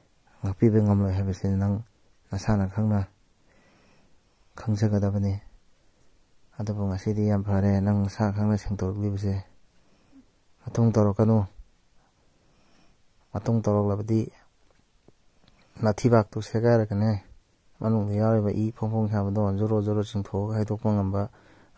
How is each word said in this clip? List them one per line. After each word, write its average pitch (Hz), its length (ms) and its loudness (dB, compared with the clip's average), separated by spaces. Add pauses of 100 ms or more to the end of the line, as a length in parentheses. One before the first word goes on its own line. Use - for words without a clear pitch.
(420)
ꯉꯥꯛꯄꯤꯕ 107 380 2
ꯉꯝꯂꯣꯏ 101 340 2
ꯍꯥꯏꯕꯁꯤ 95 360 -4
ꯅꯪ 98 240 0 (580)
ꯅꯁꯥꯅ 98 360 0
ꯈꯪꯅ 104 320 -2 (1600)
ꯈꯪꯖꯒꯗꯕꯅꯤ꯫ 101 800 0 (1200)
ꯑꯗꯨꯕꯨ 104 260 -6
ꯉꯁꯤꯗꯤ 104 420 -2
ꯌꯥꯝ 101 180 2
ꯐꯔꯦ, 101 300 2
ꯅꯪ 101 240 2
ꯅꯁꯥ 98 340 -2
ꯈꯪꯅ 104 260 0
ꯁꯦꯡꯗꯣꯔꯛꯂꯤꯕꯁꯦ꯫ 98 760 -4 (1300)
ꯃꯇꯨꯡ 117 240 2
ꯇꯧꯔꯛꯀꯅꯨ꯫ 107 480 4 (2000)
ꯃꯇꯨꯡ 113 260 -2
ꯇꯧꯔꯛꯂꯕꯗꯤ 104 600 0 (1600)
ꯅꯊꯤꯕꯥꯛꯇꯨ 113 640 2
ꯁꯦꯒꯥꯏꯔꯒꯅꯦ꯫ 110 680 2 (720)
ꯃꯅꯨꯡꯗ 107 320 0
ꯌꯥꯎꯔꯤꯕ 107 400 2
ꯏ 107 160 -2
ꯐꯣꯡ 110 240 -6
ꯐꯣꯡ 110 160 0
ꯁꯥꯕꯗꯣ 101 320 0 (160)
ꯖꯣꯔꯣ 107 240 0
ꯖꯣꯔꯣ 104 240 0
ꯆꯤꯡꯊꯣꯛꯑꯒ 104 560 -4
ꯍꯩꯗꯣꯛꯄ 104 320 -4
ꯉꯝꯕ 98 280 0 (560)